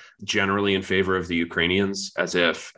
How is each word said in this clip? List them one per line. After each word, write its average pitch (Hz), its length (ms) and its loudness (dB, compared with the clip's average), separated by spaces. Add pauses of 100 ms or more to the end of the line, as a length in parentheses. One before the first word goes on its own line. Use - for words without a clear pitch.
(240)
generally 101 500 0
in 95 80 0
favor 92 340 0
of 87 120 -2
the 87 80 -2
Ukrainians, 92 800 0
as 87 180 -2
if 85 440 0